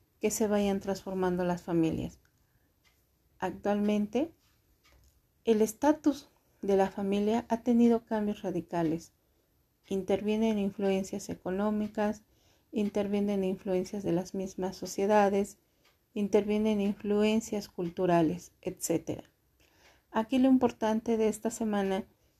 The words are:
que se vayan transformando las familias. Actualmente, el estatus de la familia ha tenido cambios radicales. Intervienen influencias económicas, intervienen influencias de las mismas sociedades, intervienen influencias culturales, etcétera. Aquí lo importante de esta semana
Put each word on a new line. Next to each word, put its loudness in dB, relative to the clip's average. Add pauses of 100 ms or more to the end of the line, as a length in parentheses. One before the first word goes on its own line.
(200)
que 0
se 0
vayan 2
transformando -2
las -2
familias. -2 (1200)
Actualmente, -2 (1080)
el 2
estatus 0 (320)
de 2
la 4
familia -2
ha -2
tenido 4
cambios -4
radicales. -4 (760)
Intervienen 0
influencias -2
económicas, -4 (480)
intervienen -2
influencias -4
de 0
las -4
mismas -6
sociedades, 2 (560)
intervienen 2
influencias 0
culturales, 0
etcétera. -6 (840)
Aquí -2
lo 4
importante 2
de 2
esta -2
semana -2 (340)